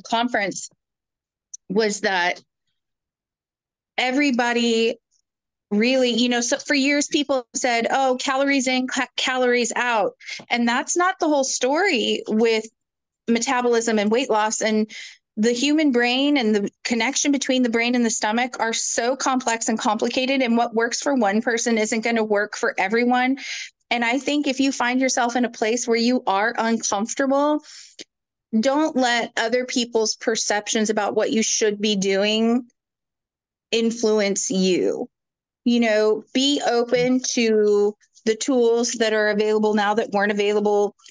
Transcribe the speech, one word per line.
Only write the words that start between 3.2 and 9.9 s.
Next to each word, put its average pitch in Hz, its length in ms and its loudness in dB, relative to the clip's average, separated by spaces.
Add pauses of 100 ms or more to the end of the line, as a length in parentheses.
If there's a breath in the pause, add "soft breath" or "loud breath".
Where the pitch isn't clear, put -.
everybody 240 1000 0 (720)
really, 247 420 2
you 240 180 0
know, 240 100 0
so 269 180 -2
for - 180 -2
years 285 320 0
people 277 460 -2
said, 233 380 -2
"Oh, 262 300 2
calories 277 460 0
in, 254 200 0
ca-, 254 200 -4 (100)
calories 247 580 0
out." 226 380 -2 (360 loud breath)